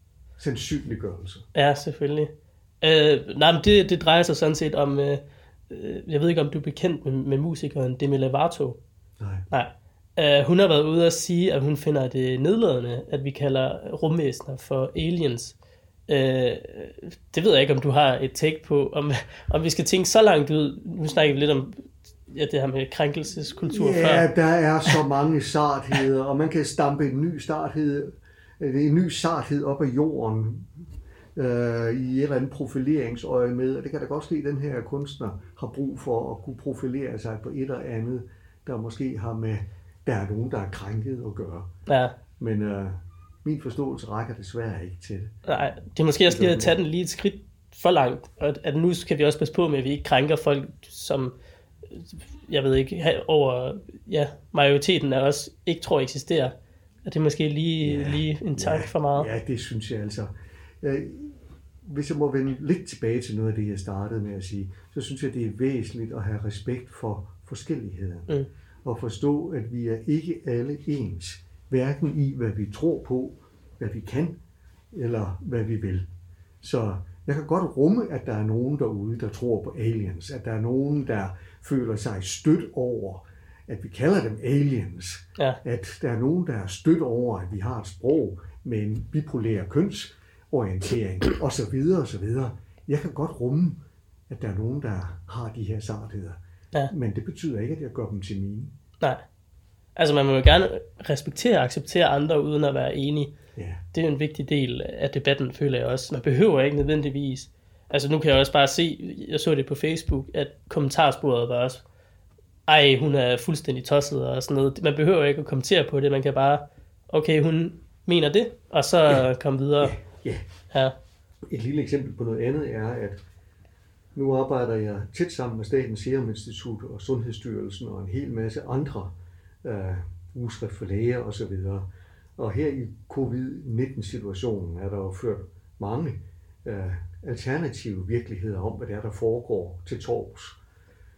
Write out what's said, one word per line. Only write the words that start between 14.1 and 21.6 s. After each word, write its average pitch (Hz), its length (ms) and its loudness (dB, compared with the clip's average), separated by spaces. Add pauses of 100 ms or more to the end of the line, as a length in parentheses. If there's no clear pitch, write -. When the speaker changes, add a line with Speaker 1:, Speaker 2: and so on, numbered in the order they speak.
Speaker 2:
for 131 380 -2
aliens. 160 600 -2 (540)
Øh, 143 80 4 (1160)
det 165 80 0
ved 208 80 6
jeg - 100 8
ikke, 147 120 6
om 131 80 4
du 151 80 2
har 135 280 6
et 135 160 -2
take 156 320 0
på, 143 240 2
om, 147 220 -2 (380)
om 156 140 2
vi 165 60 2
skal 151 160 0
tænke 185 240 2
så 220 120 8
langt 156 300 8
ud. 147 340 0
Nu 170 220 -4
snakker 151 260 4
vi 139 60 0
lidt 147 120 4
om, 135 220 0 (640)